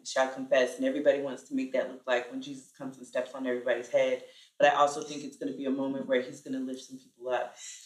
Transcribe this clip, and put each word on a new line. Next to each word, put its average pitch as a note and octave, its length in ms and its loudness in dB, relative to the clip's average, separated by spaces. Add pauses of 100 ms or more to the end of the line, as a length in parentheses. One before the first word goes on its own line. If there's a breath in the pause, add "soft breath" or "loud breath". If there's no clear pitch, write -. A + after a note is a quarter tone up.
shall C3 240 2
confess, C3 480 2
and C3 80 -2
everybody C#3+ 360 4
wants C3+ 240 -6
to C#3+ 100 -8
make C3 200 -2
that A#2+ 140 0
look - 180 -14
like B2 260 0
when C3+ 100 -6
Jesus C3+ 340 -12
comes C3 220 -10
and B2 80 -16
steps - 260 -4
on C3 140 -6
everybody's B2 420 0
head. C3 360 2 (340 loud breath)
But - 140 8
I - 20 0
also D3 280 4
think D3 200 -8
it's C3 140 -12
gonna C#3 200 -6
be C#3 100 -6
a B2+ 40 2
moment C3+ 380 -2
where B2+ 120 4
he's - 200 -6
gonna C3 180 -6
lift C3 240 -6
some C3 160 -16
people A#2+ 300 -14
up. - 260 -2 (320 loud breath)